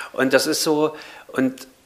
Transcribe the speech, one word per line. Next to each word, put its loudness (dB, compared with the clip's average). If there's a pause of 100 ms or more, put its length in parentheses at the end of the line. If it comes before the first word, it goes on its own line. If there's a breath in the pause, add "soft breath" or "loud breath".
(140 loud breath)
Und 0
das 6
ist -2
so, 2 (340 loud breath)
und -2 (200)